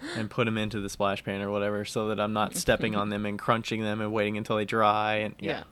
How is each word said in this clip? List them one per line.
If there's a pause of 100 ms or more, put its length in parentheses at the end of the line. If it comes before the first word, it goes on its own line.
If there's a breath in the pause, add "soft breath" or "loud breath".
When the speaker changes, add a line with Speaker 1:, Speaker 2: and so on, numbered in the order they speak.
(180)
Speaker 1:
and
put
'em
into
the
splash
pan
or
whatever,
so
that
I'm
not
stepping
on
Speaker 2:
<laughs>
Speaker 1:
them
and
crunching
them
and
waiting
until
they
dry.
And
yeah.